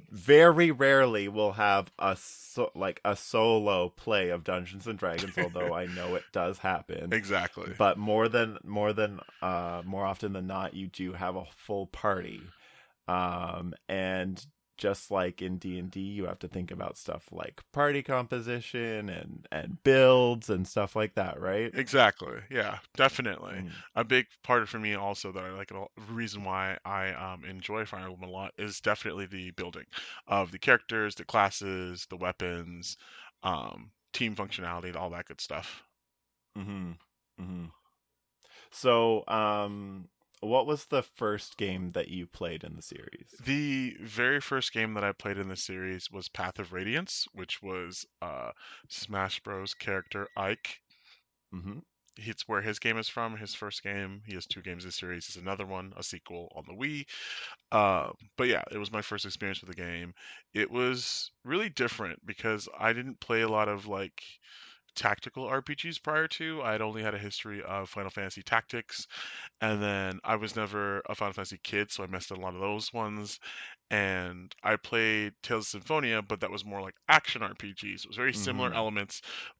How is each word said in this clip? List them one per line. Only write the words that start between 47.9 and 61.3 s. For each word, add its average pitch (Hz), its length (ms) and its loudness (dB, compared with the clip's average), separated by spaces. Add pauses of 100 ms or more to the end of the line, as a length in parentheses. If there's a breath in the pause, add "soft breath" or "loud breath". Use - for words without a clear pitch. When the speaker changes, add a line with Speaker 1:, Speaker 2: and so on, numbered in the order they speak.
Speaker 2:
uh, 65 300 -8 (360 loud breath)
Smash 98 520 -4
Bros. 98 340 -6
character 98 540 -4 (100)
Ike. - 440 -2 (720 soft breath)
Speaker 1:
Mm-hmm. 98 260 -8 (380)
Speaker 2:
It's 107 300 -10
where 104 140 0
his 107 160 -4
game 113 200 0
is 110 120 -4
from. 113 280 -4
His 107 180 -10
first - 260 -10
game, 101 460 -6
he 101 80 -10
has 87 100 -8
two - 160 -8
games 90 220 -10
in 92 60 -10
the 87 40 -10
series, 87 360 -8
is - 80 -12
another 95 280 -6
one, 95 320 -10
a 87 60 -12
sequel 87 520 -12
on 80 120 -12
the 90 80 -14
Wii. 143 300 -6 (640 loud breath)
Uh, 95 400 4 (260)
but 123 100 2
yeah, 117 240 2
it - 60 -6
was 104 140 -6
my 107 100 -4
first 104 240 -6
experience 98 360 -6
with 90 140 -16
the 90 60 -12
game. 87 320 -8 (400 loud breath)
It 107 160 2
was 123 600 -2 (120)